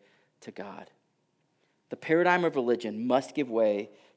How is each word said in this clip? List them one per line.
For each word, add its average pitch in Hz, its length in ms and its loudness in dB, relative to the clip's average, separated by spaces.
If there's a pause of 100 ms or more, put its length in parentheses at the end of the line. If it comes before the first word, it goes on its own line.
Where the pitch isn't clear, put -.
(420)
to 107 100 -16
God. 196 380 -14 (1000)
The - 80 -10
paradigm 175 480 2
of 151 120 0
religion 117 500 -2
must 127 280 0
give 139 160 -4
way 110 400 0 (260)